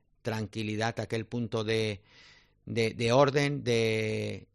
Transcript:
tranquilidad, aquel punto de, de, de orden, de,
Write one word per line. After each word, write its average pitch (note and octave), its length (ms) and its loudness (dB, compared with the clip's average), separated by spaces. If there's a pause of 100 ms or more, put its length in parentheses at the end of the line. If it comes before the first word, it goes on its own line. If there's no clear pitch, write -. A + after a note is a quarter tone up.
(220)
tranquilidad, A2 800 -4
aquel A2 260 -4
punto A2+ 380 -4
de, A2 380 0 (640)
de, A2 280 0
de A#2 200 0
orden, C#3+ 500 4
de, A2 920 0